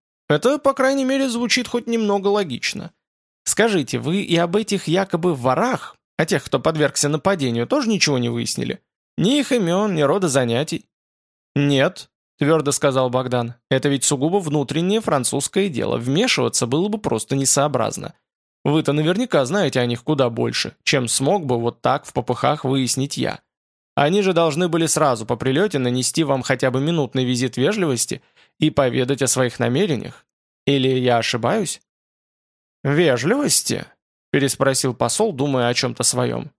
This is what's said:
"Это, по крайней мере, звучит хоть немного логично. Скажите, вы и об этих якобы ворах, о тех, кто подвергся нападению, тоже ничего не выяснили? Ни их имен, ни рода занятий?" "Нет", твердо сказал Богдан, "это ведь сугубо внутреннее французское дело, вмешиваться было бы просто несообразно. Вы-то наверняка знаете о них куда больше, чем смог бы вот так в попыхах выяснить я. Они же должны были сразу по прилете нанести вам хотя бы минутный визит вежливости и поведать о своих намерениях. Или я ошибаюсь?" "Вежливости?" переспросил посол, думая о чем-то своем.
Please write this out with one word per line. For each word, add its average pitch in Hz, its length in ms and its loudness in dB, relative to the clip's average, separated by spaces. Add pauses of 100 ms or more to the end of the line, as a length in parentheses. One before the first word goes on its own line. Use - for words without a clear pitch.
(280)
"Это, 247 300 2
по 269 160 2
крайней 269 300 0
мере, 269 240 0
звучит 240 380 -2
хоть 233 220 -4
немного 202 400 0
логично. 190 640 -4 (520)
Скажите, 190 540 0
вы 156 240 -2
и 170 140 0
об 170 180 0
этих 208 320 -2
якобы 175 480 0
ворах, 131 600 0 (200)
о 156 80 2
тех, 160 200 -2
кто - 160 0
подвергся 147 480 2
нападению, 143 580 0
тоже 262 220 0
ничего 165 300 2
не 120 100 0
выяснили? 117 520 -6 (380)
Ни 240 220 2
их - 100 -2
имен, 202 440 2
ни 156 80 0
рода 170 260 2
занятий?" 131 580 0 (680)
"Нет", 143 560 0 (280)
твердо 151 320 2
сказал 131 400 2
Богдан, 123 440 -2 (160)
"это 135 180 2
ведь 139 160 0
сугубо 151 320 0
внутреннее 165 640 0
французское 151 680 0
дело, 120 280 -2
вмешиваться 127 680 0
было 156 220 0
бы 214 100 -4
просто 123 360 -4
несообразно. 139 800 0 (480)
Вы-то 147 300 2
наверняка 160 520 2
знаете 143 360 0
о 123 60 2
них 120 180 -4
куда 135 260 2
больше, 117 540 -4
чем 127 240 0
смог 165 360 0
бы 123 140 0
вот 117 220 -4
так 131 240 0
в - 80 -18
попыхах 131 520 -2
выяснить 131 520 -2
я. - 240 -4 (560)
Они 160 260 2
же 190 100 2
должны 165 360 2
были 165 180 0
сразу 135 400 0
по 123 100 -2
прилете 143 420 0
нанести 127 460 0
вам 135 180 0
хотя 131 280 0
бы 127 100 0
минутный 143 440 0
визит 123 320 -2
вежливости 156 680 0 (360)
и 151 120 4
поведать 131 500 0
о 135 60 0
своих 127 320 0
намерениях. 123 680 -2 (420)
Или 135 220 2
я 123 300 2
ошибаюсь?" 127 640 -2 (1000)
"Вежливости?" 151 1040 0 (460)
переспросил 135 640 0
посол, 170 400 0
думая 131 340 0
о 120 60 0
чем-то 120 280 -4
своем. 120 560 -2